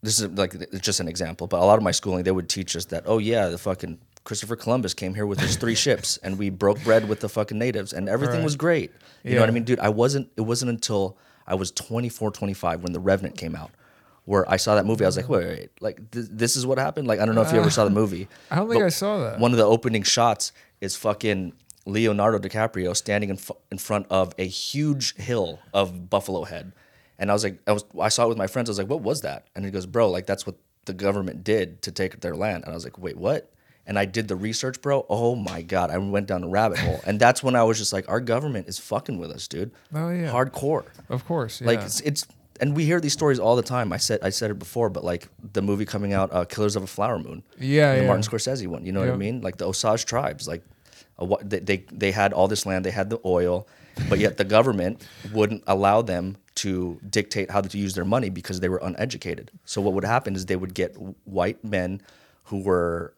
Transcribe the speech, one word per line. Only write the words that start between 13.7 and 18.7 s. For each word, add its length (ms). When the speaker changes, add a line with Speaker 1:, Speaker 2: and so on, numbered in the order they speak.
Speaker 1:
where 240
I 80
saw 160
that 100
movie. 220
I 20
was 80
like, 140
"Wait, 160
wait, 120
wait. 120
Like, 300
th-, 200
this 260
is 100
what 100
happened?" 320
Like, 120
I 40
don't 100
know 60
if 120
you 60
ever 120
saw 140
the 60
Speaker 2:
<laughs> 120
Speaker 1:
movie. 260
Speaker 2:
I 60
don't 120
think 140